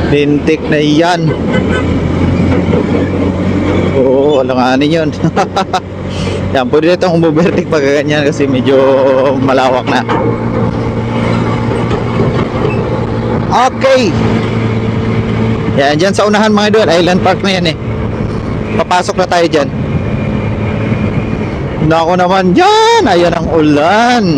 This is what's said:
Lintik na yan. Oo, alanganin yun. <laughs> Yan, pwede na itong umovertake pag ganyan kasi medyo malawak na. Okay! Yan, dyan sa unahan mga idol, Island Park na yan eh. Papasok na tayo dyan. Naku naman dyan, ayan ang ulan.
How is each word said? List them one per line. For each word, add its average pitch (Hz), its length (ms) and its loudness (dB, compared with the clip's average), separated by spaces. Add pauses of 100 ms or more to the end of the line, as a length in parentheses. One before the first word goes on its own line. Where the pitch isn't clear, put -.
Lintik 147 560 0
na 151 160 0
yan. 160 480 2 (2750)
Oo, 135 400 2
alanganin 127 480 0
yun. 160 240 0
<laughs> 185 840 -2 (600)
Yan, 127 160 0
pwede 151 160 2
na 175 80 4
itong 175 240 0
umovertake 165 480 2
pag 151 160 0
ganyan 143 400 0
kasi 143 240 0
medyo 131 320 2 (640)
malawak 131 480 2
na. 120 160 -2 (3500)
Okay! 247 560 2 (1700)
Yan, 143 240 0
dyan 196 160 0
sa 220 80 0
unahan 208 320 2
mga 208 160 2
idol, 208 240 2
Island 180 320 2
Park 180 160 0
na 196 160 0
yan 170 160 -2
eh. - 20 -10 (1000)
Papasok 180 400 -2
na 180 80 0
tayo 175 240 2
dyan. 143 160 0 (2250)
Naku 165 240 2
naman 180 400 2
dyan, 427 480 4
ayan 175 320 2
ang 165 160 -2
ulan. 170 720 4 (140)